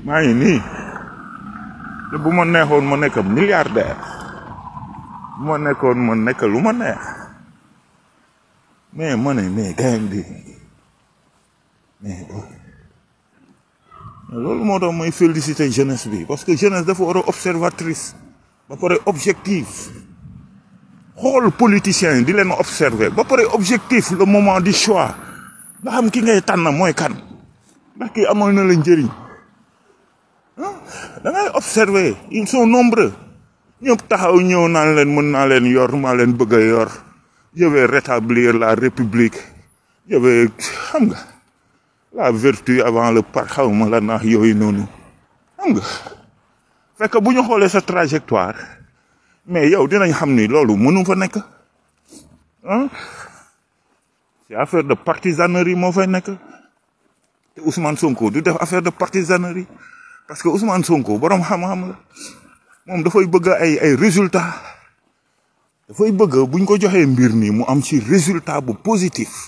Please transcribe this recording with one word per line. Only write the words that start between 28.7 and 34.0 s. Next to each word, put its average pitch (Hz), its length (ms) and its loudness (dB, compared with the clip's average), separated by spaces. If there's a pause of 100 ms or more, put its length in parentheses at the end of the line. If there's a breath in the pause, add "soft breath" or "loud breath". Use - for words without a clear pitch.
njëriñ. 156 340 2 (1500)
Ah, 392 140 -10 (480 loud breath)
da - 80 -2
ngay 392 240 0
observer, 196 600 0 (160)
ils 214 160 -4
sont 247 200 4
nombreux. 233 440 4 (720)
Ñëpp 240 260 0